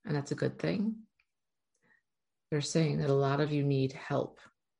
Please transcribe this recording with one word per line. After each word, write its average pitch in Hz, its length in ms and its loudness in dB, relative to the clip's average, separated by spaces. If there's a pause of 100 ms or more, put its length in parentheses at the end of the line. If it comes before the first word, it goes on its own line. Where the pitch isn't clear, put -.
and 151 100 -2
that's 143 160 -4
a - 40 -2
good 135 220 -2
thing. 202 380 0 (1500)
They're 151 120 0
saying 151 380 0
that 147 100 0
a 139 40 4
lot 139 280 2
of 151 100 0
you 147 120 0
need 135 280 2
help, - 480 -4 (400)